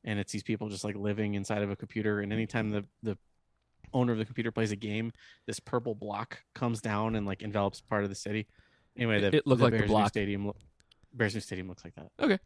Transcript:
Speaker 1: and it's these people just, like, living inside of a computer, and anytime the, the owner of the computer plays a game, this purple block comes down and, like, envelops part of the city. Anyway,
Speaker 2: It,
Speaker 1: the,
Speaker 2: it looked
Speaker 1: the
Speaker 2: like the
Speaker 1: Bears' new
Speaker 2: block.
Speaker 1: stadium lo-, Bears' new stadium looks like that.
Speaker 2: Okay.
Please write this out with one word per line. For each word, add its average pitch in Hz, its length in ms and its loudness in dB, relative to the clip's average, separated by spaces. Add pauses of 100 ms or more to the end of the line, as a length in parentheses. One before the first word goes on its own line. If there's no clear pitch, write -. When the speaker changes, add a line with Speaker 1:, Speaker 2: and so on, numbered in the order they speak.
Speaker 1:
and 104 160 -2
it's - 120 -6
these 101 120 -6
people 107 240 -2
just, 101 160 -6
like, 104 100 -2
living 104 400 0
inside 101 280 -2
of 101 80 -2
a 101 60 -4
computer, 104 440 -2
and 101 120 -4
anytime 110 380 -2
the, 104 140 -2 (180)
the 107 160 -4 (760)
owner 123 200 4
of 110 60 0
the 113 60 0
computer 117 280 -4
plays 110 180 0
a 104 60 -2
game, 110 360 -4 (340)
this 110 120 -6
purple 120 380 -2
block 104 480 -8 (100)
comes 117 260 -2
down 110 360 0
and, 101 100 0
like, 98 160 -4
envelops 101 380 -2
part 101 240 0
of 98 40 -2
the 98 60 -6
city. 107 320 -4 (500)
Anyway, 113 220 4
Speaker 2:
It, 98 140 4
Speaker 1:
the, 151 60 6
Speaker 2:
it - 80 2
looked 127 120 6
Speaker 1:
the 131 60 8
Speaker 2:
like 117 80 6
the 113 60 2
Speaker 1:
Bears' 104 120 2
new 107 60 6
Speaker 2:
block. 104 140 6
Speaker 1:
stadium 101 360 0
lo-, 104 100 -6 (560)
Bears' 110 220 0
new 107 60 -2
stadium 92 260 -8
looks 90 180 -14
like 85 120 -16
that. - 120 -16 (120)
Speaker 2:
Okay. 202 260 4